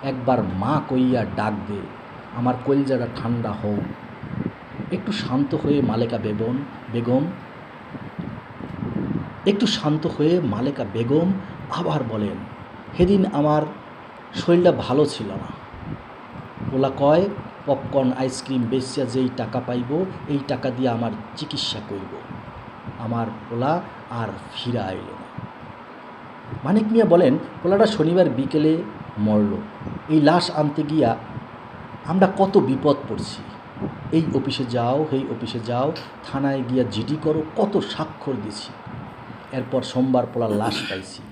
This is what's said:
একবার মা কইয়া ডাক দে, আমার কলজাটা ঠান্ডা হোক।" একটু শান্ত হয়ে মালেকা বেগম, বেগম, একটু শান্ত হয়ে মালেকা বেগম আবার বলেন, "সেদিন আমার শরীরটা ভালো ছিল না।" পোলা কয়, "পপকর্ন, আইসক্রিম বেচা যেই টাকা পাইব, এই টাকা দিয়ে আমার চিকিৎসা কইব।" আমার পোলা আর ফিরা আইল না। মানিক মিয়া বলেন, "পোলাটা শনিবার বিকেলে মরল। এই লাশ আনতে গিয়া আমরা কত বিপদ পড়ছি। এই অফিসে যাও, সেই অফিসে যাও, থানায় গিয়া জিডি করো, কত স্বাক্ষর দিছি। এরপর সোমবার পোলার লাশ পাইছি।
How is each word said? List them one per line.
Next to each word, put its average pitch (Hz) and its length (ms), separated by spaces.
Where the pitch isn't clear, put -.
একবার 127 400
মা 101 460
কইয়া 127 360
ডাক 107 180
দে, 104 120
আমার 123 180
কলজাটা 135 500
ঠান্ডা 117 360
হোক।" 104 280
একটু 196 180
শান্ত 143 440
হয়ে 143 260
মালেকা 117 360
বেগম, 107 400
বেগম, 120 300
একটু 202 220
শান্ত 151 400
হয়ে 156 320
মালেকা 127 540
বেগম 143 400
আবার 170 300
বলেন, 107 280
"সেদিন 185 360
আমার 151 280
শরীরটা 175 360
ভালো 131 340
ছিল 113 220
না।" - 320
পোলা 131 260
কয়, 156 320
"পপকর্ন, 139 520
আইসক্রিম 131 520
বেচা 127 360
যেই 127 320
টাকা 117 300
পাইব, 123 380
এই 139 200
টাকা 131 220
দিয়ে 127 200
আমার 117 220
চিকিৎসা 139 440
কইব।" 98 280
আমার 117 280
পোলা 131 320
আর 117 180
ফিরা 117 300
আইল 95 140
না। 92 480
মানিক 202 280
মিয়া 226 140
বলেন, 165 320
"পোলাটা 202 220
শনিবার 170 440
বিকেলে 151 480
মরল। 104 400
এই 156 120
লাশ 170 300
আনতে 147 320
গিয়া 143 320
আমরা 185 320
কত - 200
বিপদ 143 380
পড়ছি। - 320
এই 160 120
অফিসে 131 320
যাও, 123 440
সেই 135 200
অফিসে 117 300
যাও, 120 340
থানায় 139 380
গিয়া 127 220
জিডি 147 300
করো, 156 220
কত 202 200
স্বাক্ষর - 560
দিছি। - 300
এরপর 127 300
সোমবার 127 420
পোলার 113 180
লাশ 104 380
পাইছি। - 420